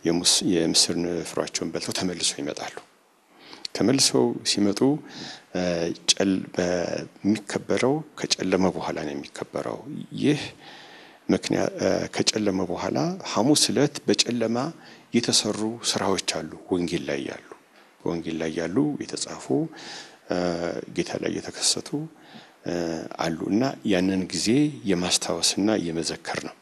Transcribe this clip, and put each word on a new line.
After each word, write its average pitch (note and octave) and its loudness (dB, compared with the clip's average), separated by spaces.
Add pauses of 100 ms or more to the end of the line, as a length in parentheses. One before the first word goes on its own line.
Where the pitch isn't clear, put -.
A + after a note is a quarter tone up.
የሙስ-፣ E2+ 4
የምስር E2+ 4
ንፍሯቸውን E2+ -2
በልተው F#2 -4
ተመልሰው E2+ -2
ይመጣሉ። - -6 (1000)
ተመልሰው C3 4 (180)
ሲመጡ፣ G2+ 2 (720)
እ፣ F2+ 0 (460)
ጨል-፣ F#2+ 2 (100)
በሚከበረው F2+ 0 (180)
ከጨለመ - 0
በኋላ D#2+ -4
ነው D2+ -4
የሚከበረው። - -8 (360)
ይህ D3 2 (880)
ምክንያት፣ - 2
እ፣ F#2+ 2 (200)
ከጨለመ G#2 0
በኋላ F2+ -2 (280)
ሐሙስ C#3 4
ዕለት C3+ 2
በጨለማ A#2 2 (560)
የተሰሩ A2 2 (240)
ስራዎች G2 0
አሉ። D#2 -6 (160)
ወንጌል E2+ 0
ላይ C#2+ -2
ያሉ፣ - -8 (640)
ወንጌል E2 -4
ላይ D#2+ -2
ያሉ E2+ 0 (200)
የተጻፉ፣ - -8 (840)
እ፣ F2 0 (520)
ጌታ - -4
ላይ - -2
የተከሰቱ፣ - -2 (720)
እ፣ F2 -4 (440)
አሉ - -2
እና G2+ 4 (240)
ያንን F#2+ 4
ጊዜ - -2 (380)
የማስታወስና F2+ 2 (100)
የመዘከር E2 -4
ነው። D#2+ -12